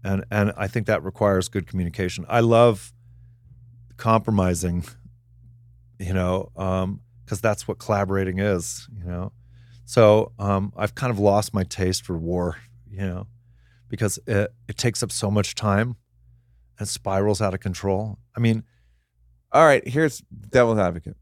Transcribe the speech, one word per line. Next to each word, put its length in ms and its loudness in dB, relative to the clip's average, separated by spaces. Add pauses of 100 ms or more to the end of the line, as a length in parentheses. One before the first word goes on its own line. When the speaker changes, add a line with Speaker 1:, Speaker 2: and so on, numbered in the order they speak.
Speaker 1:
And, 280 -2
and 260 2
I 100 -4
think 200 -4
that 160 0
requires 460 0
good 180 -4
communication. 600 -6
I 140 2
love 500 4 (1040)
compromising, 840 0 (1160)
you 140 -4
know, 420 -2
um, 460 -4 (240)
'cause 160 -6
that's 260 -2
what 120 -6
collaborating 600 -2
is, 480 -2 (100)
you 80 -12
know? 260 -8 (540)
So, 540 6
um, 360 -2
I've 200 -4
kind 160 -4
of 80 -4
lost 340 2
my 100 -2
taste 420 -4
for 120 -6
war, 400 -4 (320)
you 120 -12
know, 260 -8 (640)
because 280 -2 (100)
it, 260 0 (140)
it 100 -10
takes 260 -2
up 80 -6
so 180 -4
much 260 0
time 400 0 (840)
and 80 -8
spirals 540 0
out 120 0
of 60 -6
control. 580 -4 (180)
I 40 -8
mean 240 2 (880)
Speaker 2:
All 140 8
right, 220 4
here's 340 0 (280)
devil's 300 4
advocate. 420 -2